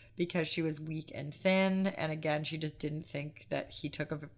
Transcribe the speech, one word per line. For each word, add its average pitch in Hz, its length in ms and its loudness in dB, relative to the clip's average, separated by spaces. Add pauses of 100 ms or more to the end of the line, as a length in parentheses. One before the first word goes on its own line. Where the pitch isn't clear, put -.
(160)
because 175 320 2
she - 140 2
was 156 180 0
weak 156 340 -6
and 147 200 -6
thin. 190 540 6
And 156 240 0
again, 156 320 0
she 160 140 -2
just 151 200 -4
didn't 151 280 -2
think - 440 -8
that 143 200 -2
he - 200 -6
took 151 220 -4
a 156 40 0
v-, 147 100 -10 (120)